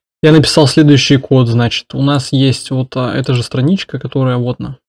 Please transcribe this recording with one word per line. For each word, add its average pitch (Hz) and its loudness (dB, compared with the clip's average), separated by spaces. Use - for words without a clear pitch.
Я 156 6
написал 156 4
следующий 143 4
код, 131 0
значит, 120 -2
у 131 -4
нас 139 -2
есть 135 -2
вот, 131 -6
а, 127 -4
эта 131 -2
же 120 -2
страничка, 139 -4
которая 127 -2
вот 123 -4
она. 127 -12